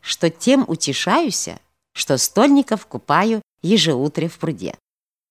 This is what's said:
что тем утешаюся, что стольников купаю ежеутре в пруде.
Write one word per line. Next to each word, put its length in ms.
что 280
тем 380
утешаюся, 920
что 260
стольников 680
купаю 560
ежеутре 640
в 100
пруде. 380